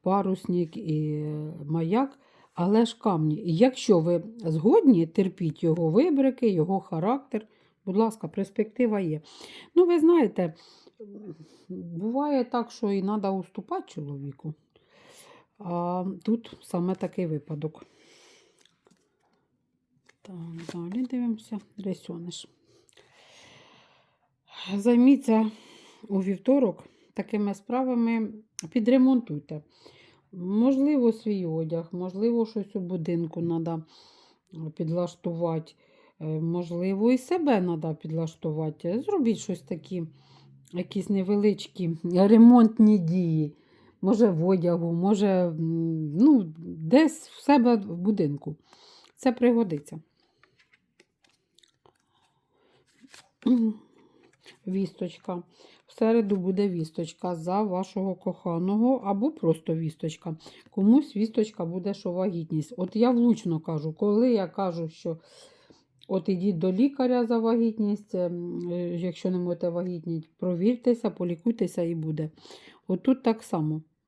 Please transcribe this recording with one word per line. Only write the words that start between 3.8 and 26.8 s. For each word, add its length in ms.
ви 240
згодні, 720
терпіть 560
його 260
вибрики, 600
його 300
характер. 680
Будь 120
ласка, 300
перспектива 720
є. 220
Ну, 100
ви 140
знаєте, 540
буває 760
так, 280
що 200
і 100
надо 300
уступати 560
чоловіку. 640
А 460
тут 380
саме 340
такий 320
випадок. 580
Так, 140
далі 320
дивимося. 540
Рисьониш. 720
Займіться 760
у 160
вівторок 600